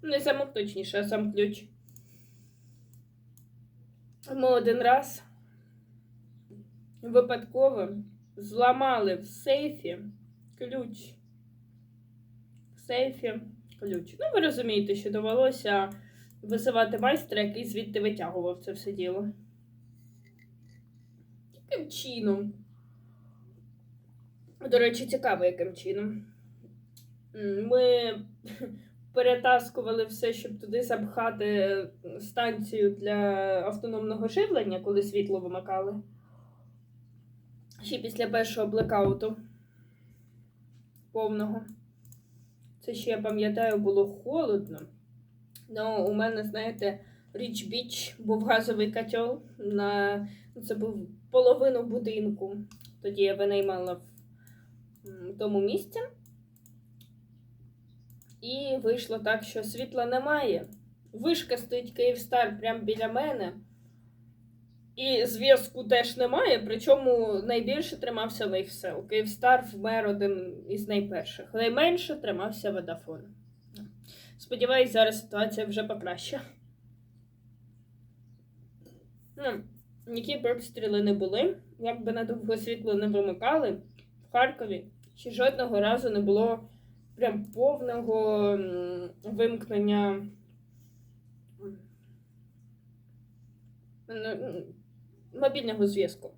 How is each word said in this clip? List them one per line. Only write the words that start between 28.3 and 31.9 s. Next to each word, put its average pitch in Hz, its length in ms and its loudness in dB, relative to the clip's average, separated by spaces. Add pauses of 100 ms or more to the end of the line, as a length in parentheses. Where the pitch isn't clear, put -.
<laughs> - 480 -20
перетаскували 247 920 4
все, 220 280 -2
щоб - 280 -8
туди 220 220 -2
запхати 208 920 0 (440)